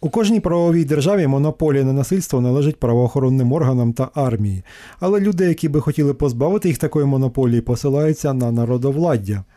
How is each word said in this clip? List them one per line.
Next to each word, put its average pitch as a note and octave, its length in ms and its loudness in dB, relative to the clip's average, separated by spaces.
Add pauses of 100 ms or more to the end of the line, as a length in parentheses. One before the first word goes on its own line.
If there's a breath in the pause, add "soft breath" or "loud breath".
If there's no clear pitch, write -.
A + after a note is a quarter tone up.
У D#3 100 -4
кожній A3 300 0
правовій E3+ 440 2
державі D3+ 420 0
монополія C#3 580 0
на C3 80 0
насильство C#3 480 -2
належить C#3 360 0
правоохоронним B2+ 760 2
органам B2+ 400 0
та C3 220 -2
армії. G#2 480 -2 (380 loud breath)
Але G3+ 200 0
люди, G3 240 0
які E3 240 0
би D3 120 0
хотіли C#3+ 340 0
позбавити D3 540 0
їх D3 100 -2
такої D3 280 0
монополії, C3 540 0
посилаються C#3+ 720 0
на B2 180 -2
народовладдя. A#2+ 920 -2 (120)